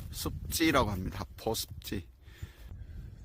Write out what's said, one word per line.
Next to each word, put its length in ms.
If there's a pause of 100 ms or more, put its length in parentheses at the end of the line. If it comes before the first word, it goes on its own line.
(120)
습지라고 800
합니다. 280
화포 340
습지. 520 (1200)